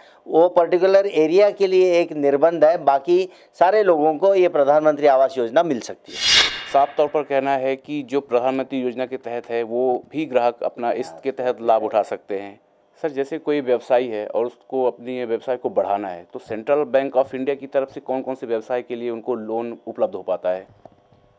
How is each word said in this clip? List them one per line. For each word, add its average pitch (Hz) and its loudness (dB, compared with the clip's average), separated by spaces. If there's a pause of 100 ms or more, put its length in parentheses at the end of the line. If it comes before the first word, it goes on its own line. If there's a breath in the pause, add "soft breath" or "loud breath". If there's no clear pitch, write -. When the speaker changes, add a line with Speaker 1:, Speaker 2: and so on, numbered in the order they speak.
(260 soft breath)
Speaker 1:
वो 165 6
पर्टिकुलर 180 4
एरिया 180 4
के 196 0
लिए 185 4
एक 170 -2
निर्बंध 147 2
है, 170 4
बाकी 165 2 (260 soft breath)
सारे 190 4
लोगों 160 4
को 190 2
ये 180 4
प्रधानमंत्री 147 4
आवास 131 4
योजना 123 2
मिल 143 -2
सकती - -14
है। - -12 (540)
Speaker 2:
साफ 139 2
तौर 147 2
पर 151 -2
कहना 139 0
है 135 -2
कि 147 -8
जो 127 -4
प्रधानमंत्री 131 -2
योजना 123 -4
के 127 -8
तहत 120 -10
है, 117 -4
वो 123 -2
भी 151 -6
ग्राहक 120 0
अपना 120 -4
इसके 120 -8
तहत 123 -4
लाभ 113 2
उठा 107 0
सकते - -8
हैं। 101 -14 (420)
सर, 165 -2
जैसे 139 -6
कोई 147 -2
व्यवसायी 123 0
है 107 -6
और 117 -4
उसको 131 -6
अपनी 120 -4
ये 123 -6
व्यवसाय 117 -4
को 123 -6
बढ़ाना 101 -2
है, 87 -14
तो 127 -12
सेंट्रल 127 -4
बैंक 135 -2
of 131 0
इंडिया 135 -4
की 139 -14
तरफ 135 -4
से 139 -16
कौन-कौन 131 -8
से 131 -14
व्यवसाय 117 -4
के 120 -12
लिए 120 -6
उनको 117 -6
लोन 113 -8
उपलब्ध 113 -4
हो 95 -10
पाता 90 -4
है? 92 -6 (720)